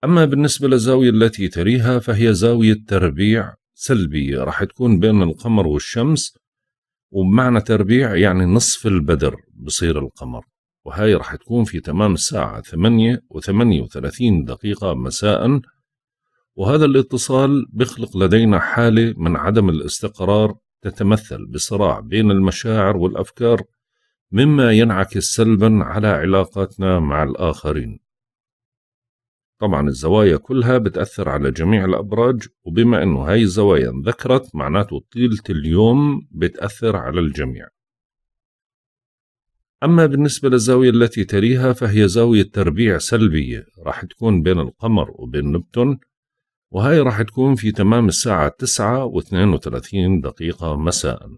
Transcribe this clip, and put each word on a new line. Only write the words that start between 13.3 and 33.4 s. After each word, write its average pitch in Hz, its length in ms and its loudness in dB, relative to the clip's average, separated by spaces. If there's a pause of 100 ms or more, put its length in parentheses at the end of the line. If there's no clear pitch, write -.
وثمانية 98 520 0
وثلاثين 82 600 -2
دقيقة 98 500 -6
مساء. 104 680 -2 (960)
وهذا 135 280 2
الاتصال 135 880 0
بيخلق 113 440 -6
لدينا 101 420 4
حالة 113 580 0
من 82 200 -2
عدم 101 320 0
الاستقرار، 95 840 -2 (280)
تتمثل - 640 -2
بصراع - 540 -2
بين 107 300 0
المشاعر 98 680 0
والأفكار، 95 680 -2 (680)
مما 131 400 4
ينعكس 104 520 2
سلبا 110 580 2
على 107 260 -2
علاقاتنا 95 920 0
مع 73 220 0
الآخرين. 76 760 -6 (1600)
طبعا 78 280 0
الزوايا 80 480 2
كلها 127 420 0
بتأثر 98 500 -4
على 69 220 -2
جميع 95 340 0
الأبراج، 104 580 -2 (220)
وبما 104 380 2
إنه 78 180 0
هاي 90 220 0